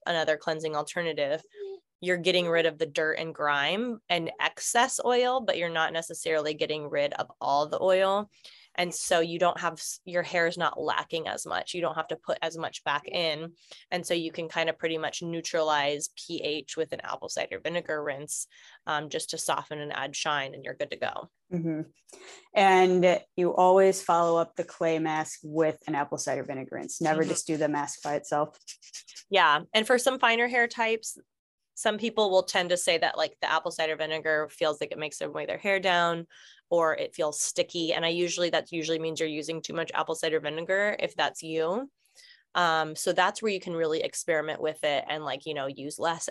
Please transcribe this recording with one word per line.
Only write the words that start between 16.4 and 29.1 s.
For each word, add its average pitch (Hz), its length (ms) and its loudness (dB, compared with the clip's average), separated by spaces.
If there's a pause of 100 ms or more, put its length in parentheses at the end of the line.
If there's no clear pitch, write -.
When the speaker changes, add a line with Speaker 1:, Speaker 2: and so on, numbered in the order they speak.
Speaker 1:
H 147 320 -6
with 160 160 -4
an - 100 -6
apple - 280 -8
cider - 340 -6
vinegar 156 400 -4
rinse, 147 420 -8 (400)
um, 151 220 -2
just 156 220 -6
to 160 80 -8
soften 147 420 -4
and 147 100 -6
add 143 240 -6
shine, 143 380 -2
and 139 100 -14
you're 147 120 -8
good 147 160 -6
to - 80 -10
go. - 320 -6 (200)
Speaker 2:
Mm-hmm. 165 300 -2 (720)
And 185 680 6 (180)
you 175 160 2
always 190 480 8
follow 170 360 4
up 165 160 0
the 175 100 -4
clay 165 340 0
mask 156 440 -2
with 156 440 2
an 156 80 -2
apple 143 240 -2
cider 139 260 -2
vinegar 131 320 -8
rinse. - 240 -8
Never 156 220 4
Speaker 1:
Mm-hmm. 135 80 0
Speaker 2:
just - 160 -4
do 160 100 0
the 151 120 2
mask 147 340 -4
by 147 140 -2
itself. 147 420 -2 (720)